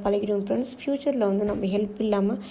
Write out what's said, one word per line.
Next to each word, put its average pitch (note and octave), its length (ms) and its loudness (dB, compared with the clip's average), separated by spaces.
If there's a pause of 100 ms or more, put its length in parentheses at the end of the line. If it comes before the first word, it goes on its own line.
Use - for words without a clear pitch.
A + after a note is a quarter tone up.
பழகிடும் G3+ 420 2
ஃப்ரெண்ட்ஸ். A#3 320 -2
ஃப்யூச்சரில் C#4 540 0
வந்து G3+ 140 2
நம்ம G#3 200 -2
ஹெல்ப் G3+ 340 -2
இல்லாம G#3 380 2 (140)